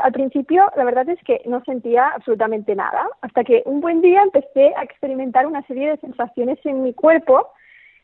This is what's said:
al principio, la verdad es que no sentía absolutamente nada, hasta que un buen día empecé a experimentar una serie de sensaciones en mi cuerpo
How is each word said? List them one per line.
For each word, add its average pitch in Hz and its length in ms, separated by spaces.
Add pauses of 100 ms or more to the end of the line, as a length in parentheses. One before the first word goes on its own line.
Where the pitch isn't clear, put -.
al 262 80
principio, 277 540 (100)
la 285 80
verdad 254 240
es 349 160
que - 220
no 247 180
sentía 247 460
absolutamente 220 680
nada, 208 320 (140)
hasta 240 240
que 233 200
un 285 140
buen 330 220
día 370 200
empecé 285 540
a - 80
experimentar 262 640
una 294 180
serie 277 260
de 302 60
sensaciones 254 680
en 269 180
mi 247 100
cuerpo 262 540 (560)